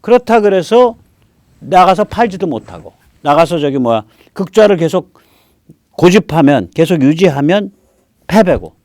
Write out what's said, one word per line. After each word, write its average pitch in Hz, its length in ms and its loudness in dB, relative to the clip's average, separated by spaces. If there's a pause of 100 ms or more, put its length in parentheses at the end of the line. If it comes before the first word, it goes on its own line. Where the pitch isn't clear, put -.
그렇다 233 400 0
그래서 208 560 0 (640)
나가서 180 440 2
팔지도 196 420 -4
못하고, 107 480 -10 (280)
나가서 156 360 0
저기 143 200 -4
뭐야, 117 260 -2 (300)
극좌를 202 420 0
계속 165 420 -6 (760)
고집하면, 151 800 2
계속 160 280 0
유지하면 160 720 0 (540)
패배고. 160 480 -2 (100)